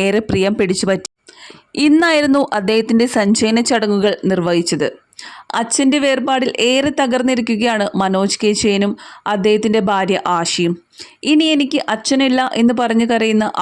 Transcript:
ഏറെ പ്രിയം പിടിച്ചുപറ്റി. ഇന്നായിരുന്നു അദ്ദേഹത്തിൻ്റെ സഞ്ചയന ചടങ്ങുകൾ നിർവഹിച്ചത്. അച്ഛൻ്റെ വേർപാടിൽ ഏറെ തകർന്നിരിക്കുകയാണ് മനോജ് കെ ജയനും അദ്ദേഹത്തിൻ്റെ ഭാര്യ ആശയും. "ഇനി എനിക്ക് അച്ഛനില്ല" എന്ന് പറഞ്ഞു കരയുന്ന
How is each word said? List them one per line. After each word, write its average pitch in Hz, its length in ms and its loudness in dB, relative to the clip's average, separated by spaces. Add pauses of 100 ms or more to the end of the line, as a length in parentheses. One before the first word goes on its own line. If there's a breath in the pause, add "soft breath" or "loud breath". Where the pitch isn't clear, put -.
ഏറെ 202 260 0
പ്രിയം 196 320 0
പിടിച്ചുപറ്റി. 190 500 -2 (760 loud breath)
ഇന്നായിരുന്നു 294 560 4 (180)
അദ്ദേഹത്തിൻ്റെ 226 480 2 (100)
സഞ്ചയന 220 440 2
ചടങ്ങുകൾ 208 540 0 (160)
നിർവഹിച്ചത്. 170 580 0 (640 loud breath)
അച്ഛൻ്റെ 262 460 0
വേർപാടിൽ 269 500 0 (140)
ഏറെ 269 340 2
തകർന്നിരിക്കുകയാണ് 240 880 0 (100)
മനോജ് 190 440 0
കെ 214 140 2
ജയനും 202 380 0 (360 loud breath)
അദ്ദേഹത്തിൻ്റെ 214 540 0
ഭാര്യ 190 360 0 (180)
ആശയും. 170 380 -2 (500 loud breath)
"ഇനി 311 280 2
എനിക്ക് 285 280 0 (120)
അച്ഛനില്ല" 262 480 0 (160)
എന്ന് 233 220 2
പറഞ്ഞു 233 320 0
കരയുന്ന 220 360 2 (160)